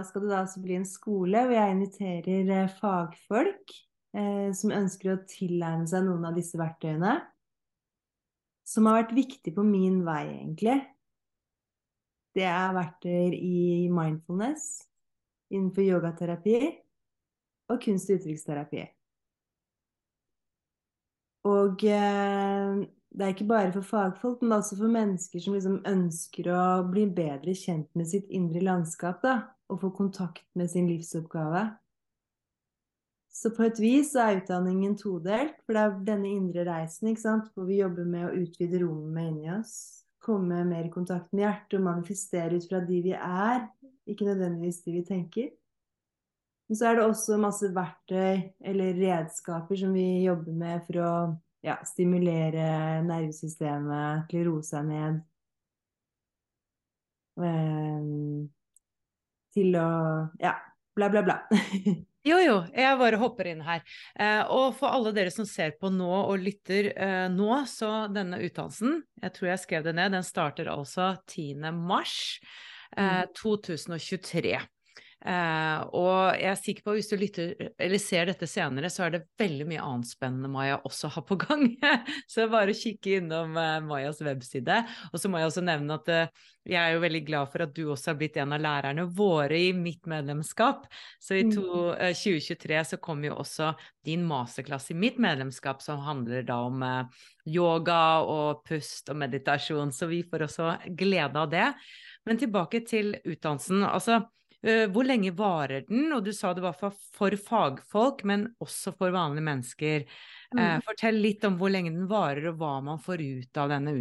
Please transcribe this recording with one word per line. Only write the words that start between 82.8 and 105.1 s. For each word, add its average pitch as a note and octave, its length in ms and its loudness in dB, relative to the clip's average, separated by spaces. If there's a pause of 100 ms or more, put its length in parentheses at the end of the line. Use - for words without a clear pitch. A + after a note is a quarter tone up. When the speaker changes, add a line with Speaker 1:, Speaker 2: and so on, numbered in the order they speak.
Speaker 2:
innom, E3 400 -4
eh, D#3+ 240 0
Majas D3 400 -4
webside. C#3 540 -2 (340)
Og E3+ 80 -4
så G3+ 80 -2
må F3+ 80 0
jeg D#3+ 140 2
også F3+ 120 -2
nevne D3+ 380 0
at, - 80 -14
eh, E3 220 2 (340)
jeg F3 160 0
er E3 160 4
jo E3+ 80 0
veldig E3 220 0
glad C#3+ 260 -2
for E3+ 140 -2
at C#3 100 -8
du D#3+ 60 -4 (100)
også D#3 220 -2
har - 20 -6
blitt D3+ 240 -4
en C#3+ 160 -2
av D3+ 80 -2
lærerne C#3+ 480 -2
våre E3+ 480 4
i F3+ 160 4
mitt E3+ 320 -4
medlemskap. D#3 800 0 (320)
Så - 160 -2
i F#3+ 80 4
Speaker 1:
Mm. A3 80 4
Speaker 2:
to, F3+ 320 0 (160)
eh, F3+ 160 2
tjue E3+ 240 0
tjuetre D#3 480 -4
så F3+ 80 -8
kommer D3+ 320 -6
jo - 160 -6
også D#3 300 -2 (280)
din E3 220 -2
masterclass C3+ 640 -6
i E3 40 -6
mitt A#3+ 240 0
medlemskap, C3+ 640 -2
som D3 180 -6
handler B2+ 480 -4
da B2 160 0
om, C3 180 -4
eh, B2+ 220 -2 (420)
yoga E3 800 4
og D3+ 400 -2
pust - 460 -8
og D3 60 -6
meditasjon. C#3+ 760 -2
Så E3+ 160 -4
vi E3+ 140 -2
får D#3 260 -4
også E3 480 -4
glede E3+ 400 0
av D3+ 140 0
det. A3+ 240 2 (500)
Men A3+ 140 0
tilbake A#3 500 0
til G#3 280 0 (100)
utdannelsen. E3 580 -2
Altså, A3+ 380 2 (400)
eh, A3 260 4
hvor A#3 200 2
lenge G3 260 2